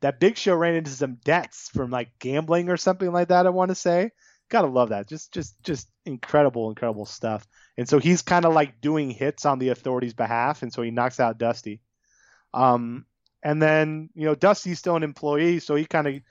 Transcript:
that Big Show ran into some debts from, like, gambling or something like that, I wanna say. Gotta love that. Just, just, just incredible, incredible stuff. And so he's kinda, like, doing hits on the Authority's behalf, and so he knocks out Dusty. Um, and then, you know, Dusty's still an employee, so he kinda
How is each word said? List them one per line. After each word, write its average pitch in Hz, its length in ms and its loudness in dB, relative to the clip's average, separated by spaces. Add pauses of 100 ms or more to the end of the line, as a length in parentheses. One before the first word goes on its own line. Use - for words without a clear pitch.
that 143 180 -2
Big 208 160 4
Show 185 200 2
ran 170 180 2
into 165 160 -4
some 131 340 -6
debts - 460 -2
from, 127 220 -6
like, 123 260 -6
gambling 160 520 -2
or 180 80 0
something 185 340 -2
like 175 160 0
that, 180 180 4
I 185 60 4
wanna 185 240 0
say. 180 360 0 (380)
Gotta 202 180 2
love 123 220 2
that. 104 180 -6
Just, - 240 -16
just, - 300 -10
just - 260 -8 (180)
incredible, 127 640 0
incredible 107 360 -6
stuff. 107 420 -8 (300)
And 123 100 -6
so 147 120 4
he's 170 240 2
kinda, 175 260 2
like, 147 320 2
doing 147 300 -2
hits 135 340 -4
on 135 140 2
the 127 100 0
Authority's 123 460 -4
behalf, 120 480 -2
and 120 100 -10
so 127 80 -6
he 117 80 -4
knocks 120 300 -2
out 117 180 0
Dusty. 117 440 -4 (680)
Um, 120 540 0 (380)
and 151 180 0
then, 156 540 2
you 151 100 -6
know, 151 100 0
Dusty's 180 440 2
still 175 160 -2
an 160 80 -2
employee, 151 560 0
so 151 160 -2
he 156 100 0
kinda 147 460 -2